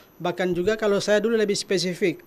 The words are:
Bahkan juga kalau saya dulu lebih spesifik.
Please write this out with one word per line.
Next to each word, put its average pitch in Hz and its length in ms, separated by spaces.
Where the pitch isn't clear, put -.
Bahkan 180 360
juga 180 240
kalau 202 220
saya 208 180
dulu 220 180
lebih 208 220
spesifik. 180 680